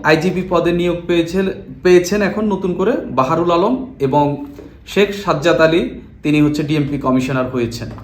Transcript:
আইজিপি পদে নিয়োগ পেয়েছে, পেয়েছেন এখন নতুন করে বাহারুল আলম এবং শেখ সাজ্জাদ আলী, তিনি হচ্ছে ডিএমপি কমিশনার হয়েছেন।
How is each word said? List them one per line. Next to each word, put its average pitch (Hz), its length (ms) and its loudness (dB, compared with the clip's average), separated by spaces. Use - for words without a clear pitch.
আইজিপি 170 320 2
পদে 170 280 2
নিয়োগ 175 180 0
পেয়েছে, 170 300 0
পেয়েছেন 180 440 4
এখন 214 240 -2
নতুন 185 260 -2
করে 196 140 0
বাহারুল 165 380 0
আলম 208 180 2
এবং 143 180 2
শেখ 196 160 4
সাজ্জাদ 160 440 2
আলী, 170 160 2
তিনি 151 200 2
হচ্ছে 147 240 0
ডিএমপি 143 380 -2
কমিশনার 127 480 0
হয়েছেন। 117 340 -4